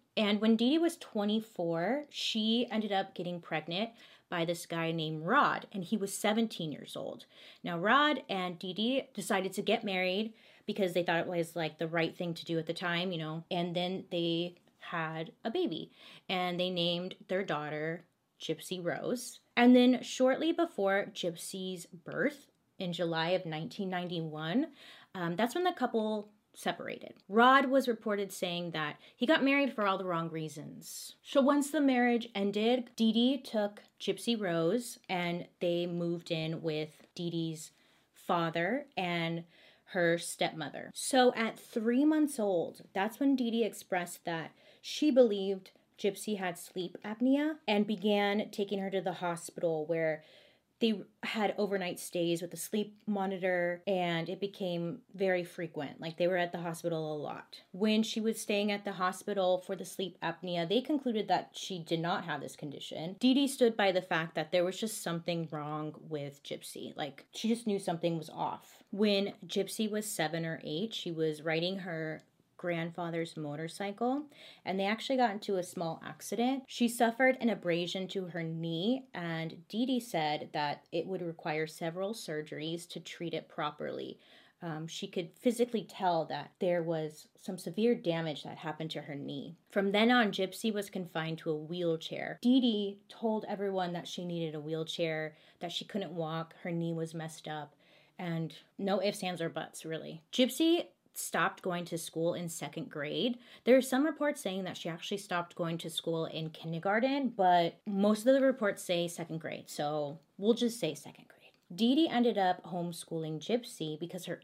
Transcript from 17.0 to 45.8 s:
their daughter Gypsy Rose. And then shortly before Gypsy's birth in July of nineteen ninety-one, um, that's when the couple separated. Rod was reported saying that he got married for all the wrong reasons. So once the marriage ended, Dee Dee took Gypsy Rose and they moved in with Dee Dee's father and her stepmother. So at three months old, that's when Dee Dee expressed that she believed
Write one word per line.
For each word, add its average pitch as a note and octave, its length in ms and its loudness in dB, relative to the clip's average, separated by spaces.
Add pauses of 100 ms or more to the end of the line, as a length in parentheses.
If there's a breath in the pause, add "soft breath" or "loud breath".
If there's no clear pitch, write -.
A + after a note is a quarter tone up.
their F#3+ 160 -2
daughter D#3 640 -4 (360)
Gypsy E3+ 440 -6
Rose. F3 560 -4 (160)
And A#3+ 180 10
then B3 280 8
shortly C4+ 500 2
before G3+ 600 2
Gypsy's F#3 720 -6
birth E3 680 -4 (260)
in F3+ 140 -4
July E3 380 0
of F3+ 160 0
nineteen E3 440 -6
ninety-one, E3+ 800 -2 (460 loud breath)
um, F3 200 -2
that's A#3 220 0
when F4+ 80 0
the F4+ 80 4
couple A3 560 -2 (260)
separated. - 600 -6 (140)
Rod B3+ 380 8
was B3+ 220 4
reported G3+ 440 -2
saying F3 380 -2
that D#3 260 -2 (180 loud breath)
he B3 120 0
got D#4 160 4
married C#4 320 2
for G#3 120 0
all F#3+ 120 2
the F#3+ 60 -6
wrong E3 260 -2
reasons. - 920 -10
So - 180 4
once C#4+ 300 4
the D#4 100 2
marriage B3 540 4
ended, G#3+ 600 2
Dee A3+ 180 4
Dee B3 260 4
took G#3 440 -2 (180)
Gypsy G#3 400 -2
Rose F3 580 0 (100)
and F3 400 -2 (120)
they F3 260 2
moved E3+ 440 -2
in D#3+ 320 -2
with D#3 520 -4
Dee E3+ 160 -4
Dee's E3 420 -4 (420 soft breath)
father E3+ 720 0 (100)
and E3+ 480 -2 (460 soft breath)
her E3+ 260 4
stepmother. E3 800 -4
So B3+ 400 4
at A3 240 -2
three A#3+ 480 2
months D#4 320 4
old, F#3+ 440 0 (120)
that's G3+ 260 -2
when C#4 160 4
Dee A#3 140 0
Dee A3+ 140 2
expressed F3+ 600 -4
that E3 280 -4 (280 soft breath)
she - 300 2
believed G3+ 600 4 (260)